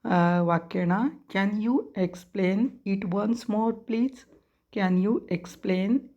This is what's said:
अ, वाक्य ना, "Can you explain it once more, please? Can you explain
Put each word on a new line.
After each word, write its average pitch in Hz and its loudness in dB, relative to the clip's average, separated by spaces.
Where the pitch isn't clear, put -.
अ, 175 4
वाक्य 170 0
ना, 202 2
"Can 208 0
you 254 2
explain 190 0
it 196 -2
once 208 -2
more, 226 2
please? 247 0
Can 185 2
you 220 2
explain 190 -2